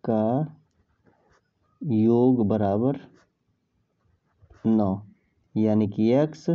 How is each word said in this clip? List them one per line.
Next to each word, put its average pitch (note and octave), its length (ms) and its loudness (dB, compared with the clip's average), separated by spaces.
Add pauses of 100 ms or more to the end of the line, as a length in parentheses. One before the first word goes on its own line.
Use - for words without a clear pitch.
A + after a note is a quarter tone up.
का A2 200 -2 (1600)
योग A#2 680 2
बराबर G#2+ 500 0 (1700)
नौ, G#2+ 340 0 (540)
यानी G#2+ 320 0
कि A2 260 -2
एक्स D3+ 420 -2